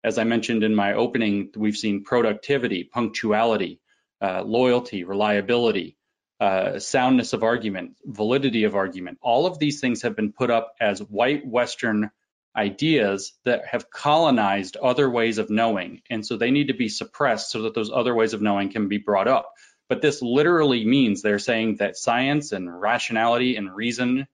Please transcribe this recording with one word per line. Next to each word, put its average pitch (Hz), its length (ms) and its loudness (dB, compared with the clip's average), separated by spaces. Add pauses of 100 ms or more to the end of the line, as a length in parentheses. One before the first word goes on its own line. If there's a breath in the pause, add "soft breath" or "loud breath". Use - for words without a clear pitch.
As - 160 -2
I 113 60 0
mentioned 113 400 0
in 107 100 2
my 101 200 2
opening, 107 640 0
we've 107 180 0
seen 101 300 -4
productivity, 113 800 0
punctuality, 110 960 -2 (400)
uh, 95 220 -4
loyalty, 120 600 0
reliability, 104 960 0 (420)
uh, 101 400 0
soundness 127 540 2
of 110 100 -2
argument, 110 600 -2
validity 113 580 0
of 101 120 0
argument. 92 460 -4
All 127 240 2
of 165 140 -4
these 147 220 -2
things 120 220 -2
have 113 120 -2
been 107 160 -2
put 123 180 -2
up 113 300 0
as 101 220 0
white 117 440 -2
Western 113 680 -2 (440)
ideas 104 800 0 (120)
that 123 200 0
have - 240 -6
colonized 117 840 2
other 131 340 2
ways 113 280 0
of 107 120 -4
knowing. 104 600 -2
And 107 160 -6
so 120 100 -6
they 117 160 0
need 143 160 2
to 135 60 -2
be 113 160 -2
suppressed 113 600 -2
so 110 140 -6
that 110 100 -4
those 110 180 -4
other 120 240 0
ways 113 180 2
of 104 80 -4
knowing 101 280 0
can 104 200 -2
be 104 80 0
brought 101 300 2
up. - 260 2 (340 soft breath)
But - 140 -2
this 147 200 0
literally 139 640 2
means 117 360 4
they're 104 180 2
saying 110 380 0
that 101 200 -2
science 139 540 0
and 90 300 -8
rationality 117 760 2
and 98 180 -8
reason 123 600 -2